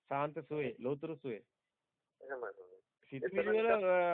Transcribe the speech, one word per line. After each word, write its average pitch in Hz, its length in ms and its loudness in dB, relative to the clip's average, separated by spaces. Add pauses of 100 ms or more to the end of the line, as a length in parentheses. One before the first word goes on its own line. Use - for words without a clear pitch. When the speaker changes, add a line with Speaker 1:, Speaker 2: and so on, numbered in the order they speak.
(120)
Speaker 1:
සාන්ත 147 280 -2
සුවේ, 143 380 -4
ලෝතුරු 147 380 -4
සුවේ. 117 260 -8 (800)
Speaker 2:
එහෙමයි. 123 320 -8 (580)
Speaker 1:
සිතුවිලි 185 400 -2
වල, 220 160 4
Speaker 2:
එතන 226 180 4
Speaker 1:
අ, 180 120 4 (160)